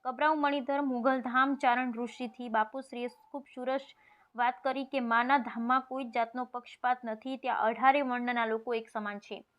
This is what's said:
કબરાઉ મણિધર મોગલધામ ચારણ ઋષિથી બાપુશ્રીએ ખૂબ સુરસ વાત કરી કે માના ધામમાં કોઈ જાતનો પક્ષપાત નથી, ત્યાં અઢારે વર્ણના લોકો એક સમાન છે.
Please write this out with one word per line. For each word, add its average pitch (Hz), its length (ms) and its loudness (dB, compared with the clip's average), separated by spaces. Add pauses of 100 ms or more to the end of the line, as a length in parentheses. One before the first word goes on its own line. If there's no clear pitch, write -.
કબરાઉ 285 320 2
મણિધર 285 460 0
મોગલધામ 262 720 2
ચારણ 254 380 2
ઋષિથી 240 560 -8
બાપુશ્રીએ 240 600 -2
ખૂબ 277 360 -12 (100)
સુરસ 262 280 -2 (520)
વાત 240 200 2 (100)
કરી 269 200 -2
કે 269 160 -2
માના 240 380 4
ધામમાં 240 420 0
કોઈ 262 240 -6
જાતનો 240 400 -2
પક્ષપાત 247 600 -4
નથી, 226 320 -6
ત્યાં 247 260 -2
અઢારે 247 400 6
વર્ણના 240 440 0
લોકો 226 280 -2
એક 226 160 -4
સમાન 208 280 -6
છે. - 260 -12 (140)